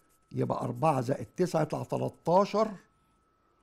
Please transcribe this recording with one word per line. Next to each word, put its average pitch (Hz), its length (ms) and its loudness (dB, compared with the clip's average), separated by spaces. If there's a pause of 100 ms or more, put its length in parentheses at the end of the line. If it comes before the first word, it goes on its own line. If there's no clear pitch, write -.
(320)
يبقى 123 320 -2
أربعة 131 360 2
زائد 120 260 -2 (100)
تسعة 170 260 0
يطلع 139 200 -4
تلاتاشر 185 840 0 (960)